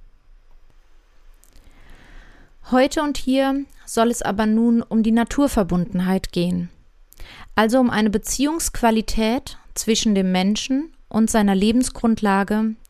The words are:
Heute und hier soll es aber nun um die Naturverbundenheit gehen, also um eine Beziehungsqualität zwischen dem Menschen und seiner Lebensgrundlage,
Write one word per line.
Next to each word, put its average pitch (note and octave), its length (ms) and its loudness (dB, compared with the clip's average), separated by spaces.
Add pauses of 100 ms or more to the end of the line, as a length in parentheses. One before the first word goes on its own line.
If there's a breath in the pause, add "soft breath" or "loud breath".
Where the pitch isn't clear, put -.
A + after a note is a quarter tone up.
(2750 soft breath)
Heute C#4 320 2
und D4 140 -2
hier C4+ 460 0 (220 soft breath)
soll A3+ 240 0
es A#3+ 140 -4
aber A3 240 -2
nun A#3 340 2
um A3 220 0
die A3+ 80 2
Naturverbundenheit F#3+ 1200 0
gehen, F3 380 -2 (840 loud breath)
also A3 260 2
um B3 120 2
eine G#3+ 180 2
Beziehungsqualität A3+ 1500 -2 (160)
zwischen A3 400 0
dem F#3+ 160 2
Menschen G#3 600 -2 (180)
und A3 200 0
seiner G3+ 240 2
Lebensgrundlage, G#3+ 1200 0 (160)